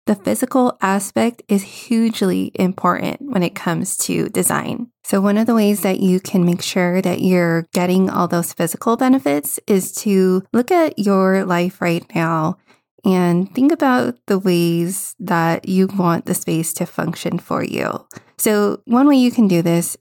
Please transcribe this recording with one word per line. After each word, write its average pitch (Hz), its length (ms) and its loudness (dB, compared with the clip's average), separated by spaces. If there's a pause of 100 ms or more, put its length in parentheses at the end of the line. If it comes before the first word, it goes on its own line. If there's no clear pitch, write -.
the 208 100 2
physical 247 680 0
aspect 202 640 -2
is 196 160 0
hugely 220 920 -2
important - 680 -2
when 247 220 -2
it 170 100 -4
comes 175 440 -4
to 170 300 -4
design. - 600 -4 (160)
So 202 160 0
one 202 180 2
of 220 80 2
the 233 80 2
ways 208 280 2
that 190 180 0
you 185 180 2
can 185 260 0
make 175 180 0
sure 180 380 0
that 185 200 -2
you're 170 520 2
getting 185 380 2
all 180 160 0
those 175 260 -2
physical 180 440 -2
benefits 269 720 0
is 190 280 2
to 190 460 2 (100)
look 240 200 0
at 330 260 2
your 190 460 2
life 180 360 -2
right 175 320 -2
now 165 460 -2 (460)
and 180 500 2
think 269 160 2
about 254 460 0 (100)
the 196 120 0
ways 170 840 0
that 165 480 -2
you 190 180 2
want 180 400 0
the 185 80 -2
space 165 380 -4
to 175 140 -4
function 165 520 -6
for - 240 -6
you. - 420 -6 (320)
So 208 480 0
one 254 220 4
way 294 80 6
you 247 160 4
can 240 160 4
do 175 160 4
this 170 380 0